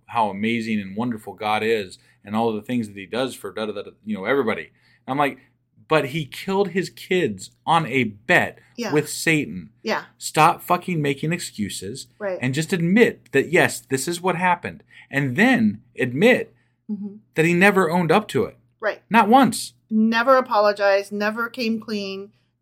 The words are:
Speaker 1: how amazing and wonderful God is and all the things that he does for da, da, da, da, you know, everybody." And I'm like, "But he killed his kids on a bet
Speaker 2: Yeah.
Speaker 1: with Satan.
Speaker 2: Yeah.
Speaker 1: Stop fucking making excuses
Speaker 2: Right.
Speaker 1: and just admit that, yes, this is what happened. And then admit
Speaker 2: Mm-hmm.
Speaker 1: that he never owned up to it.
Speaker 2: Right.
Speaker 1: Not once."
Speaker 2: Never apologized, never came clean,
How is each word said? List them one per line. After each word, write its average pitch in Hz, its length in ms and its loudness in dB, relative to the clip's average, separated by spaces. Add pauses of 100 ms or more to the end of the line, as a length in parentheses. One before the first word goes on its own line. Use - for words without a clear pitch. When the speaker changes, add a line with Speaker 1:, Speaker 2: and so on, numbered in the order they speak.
Speaker 1:
how 110 240 -2
amazing 110 500 -4
and 95 160 -10
wonderful 110 380 -6
God 107 280 -2
is 107 360 -2 (260)
and 101 100 -8
all 113 180 0
the 104 100 -6
things 120 260 -4
that 101 80 -20
he 98 100 -12
does 110 280 -4
for - 180 -12
da, 107 140 -6
da, 107 60 -6
da, 98 100 -10
da, 92 80 -20 (160)
you 107 100 -6
know, 92 80 -10
everybody." 107 460 -2 (360)
And 123 60 -8
I'm 139 60 -2
like, 139 200 -2 (500)
"But - 220 2
he 156 140 -6
killed 196 440 -4
his 170 200 -4
kids 151 640 -4 (160)
on 160 200 2
a 127 180 -2
bet 110 540 0 (180)
Speaker 2:
Yeah. 220 160 -6
Speaker 1:
with 151 180 0
Satan. 147 600 -2 (120)
Speaker 2:
Yeah. 185 220 -4 (140)
Speaker 1:
Stop - 440 2
fucking 175 400 -2
making 143 300 -4
excuses 104 720 -8 (120)
Speaker 2:
Right. 285 220 -8
Speaker 1:
and 127 140 -2
just 160 180 -4
admit 180 600 2
that, 139 180 2
yes, 151 300 2
this - 280 -4
is 170 140 -4
what 180 140 -2
happened. 175 480 -4 (260)
And 135 240 -2
then 165 480 2 (160)
admit 131 560 2 (360)
Speaker 2:
Mm-hmm. 202 260 -10 (200)
Speaker 1:
that 160 100 2
he 170 80 2
never 185 360 4
owned 170 200 2
up 208 180 2
to 110 160 0
it. - 120 -8 (240)
Speaker 2:
Right. - 300 -4
Speaker 1:
Not 220 180 6
once." - 460 4 (200)
Speaker 2:
Never 226 440 4
apologized, 208 760 2
never 214 380 -4
came 226 280 -4
clean, 202 540 -8 (280)